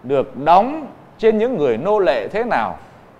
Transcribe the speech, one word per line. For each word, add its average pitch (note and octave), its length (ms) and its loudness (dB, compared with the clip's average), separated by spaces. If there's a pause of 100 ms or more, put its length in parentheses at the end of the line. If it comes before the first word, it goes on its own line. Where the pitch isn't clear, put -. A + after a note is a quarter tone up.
được C3 340 -2
đóng G#3+ 500 2 (320)
trên G#3+ 200 2
những A#3+ 180 0
người C#3 220 0
nô G3+ 200 0
lệ C3+ 300 0
thế A3 160 -4
nào, A#2 320 -2 (440)